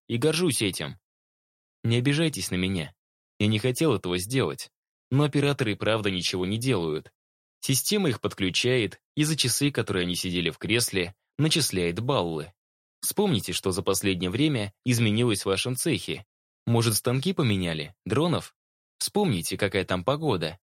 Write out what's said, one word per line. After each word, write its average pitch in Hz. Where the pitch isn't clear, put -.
и 117
горжусь 151
этим. 87
Не 117
обижайтесь 143
на 92
меня. 90
Я 107
не 107
хотел 127
этого 90
сделать. 98
Но 139
операторы 143
и 95
правда 107
ничего 90
не 104
делают. 90
Система 170
их 107
подключает 104
и 147
за 151
часы, 139
которые 95
они 90
сидели 87
в -
кресле, 95
начисляет 98
баллы. 87
Вспомните, 165
что -
за 85
последнее 92
время 113
изменилось 117
в -
вашем 101
цехе. 107
Может, 117
станки 135
поменяли, 90
дронов? 120
Вспомните, 107
какая 95
там 92
погода. 113